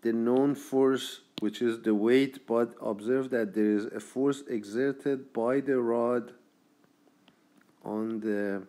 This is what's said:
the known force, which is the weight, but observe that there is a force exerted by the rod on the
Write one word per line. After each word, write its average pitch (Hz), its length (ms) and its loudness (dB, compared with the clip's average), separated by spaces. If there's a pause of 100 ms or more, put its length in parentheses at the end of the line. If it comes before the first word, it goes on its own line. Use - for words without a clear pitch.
the 113 100 2
known 127 420 2
force, 135 640 0 (220)
which 107 200 -2
is 113 200 0
the 107 140 2
weight, 127 520 2
but 117 340 0
observe 113 500 -2
that 110 220 -2
there 107 180 4
is 104 160 2
a 107 120 -8
force 135 480 -2
exerted 131 880 -4
by 120 260 0
the 135 220 0
rod 117 500 0 (1500)
on 110 360 -4
the 101 500 -2